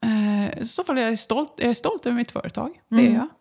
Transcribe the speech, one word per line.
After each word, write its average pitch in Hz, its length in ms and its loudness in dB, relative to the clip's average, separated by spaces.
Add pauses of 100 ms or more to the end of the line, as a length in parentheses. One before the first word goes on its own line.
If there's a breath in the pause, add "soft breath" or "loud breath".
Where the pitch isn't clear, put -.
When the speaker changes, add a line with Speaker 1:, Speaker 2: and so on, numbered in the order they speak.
Speaker 1:
Eh, 208 560 0
i - 60 -4
så 359 180 -2
fall 285 140 -2
är 254 120 0
jag 226 100 -2
stolt, - 380 -2
jag 240 120 0
är 240 40 2
stolt 370 320 -4
över 240 120 0
mitt 240 140 -4
företag. - 400 -6 (180)
Det 220 60 2
är 233 60 8
Speaker 2:
Mm. 240 120 6
Speaker 1:
jag. 247 140 0 (140)